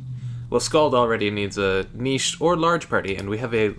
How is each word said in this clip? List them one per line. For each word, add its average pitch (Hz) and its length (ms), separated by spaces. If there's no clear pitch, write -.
Well, 120 120
skald 151 340
already 113 360
needs 101 260
a 95 360
niche 131 460
or 170 160
large 165 340
party, 95 280
and 98 120
we 107 100
have 120 140
a, 110 260